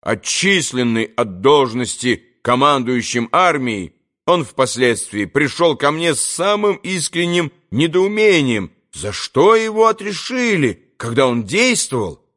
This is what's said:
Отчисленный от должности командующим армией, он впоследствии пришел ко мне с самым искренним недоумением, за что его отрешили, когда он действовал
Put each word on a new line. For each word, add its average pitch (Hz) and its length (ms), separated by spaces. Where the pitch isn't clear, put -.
Отчисленный 120 1040
от 101 380
должности 123 800
командующим 123 880
армией, 131 640
он 170 180
впоследствии 117 840
пришел 147 500
ко 143 140
мне 160 240
с - 60
самым 202 560
искренним 175 760
недоумением, 165 1000
за - 180
что 180 420
его 220 320
отрешили, 208 1080
когда 117 300
он 120 180
действовал 139 800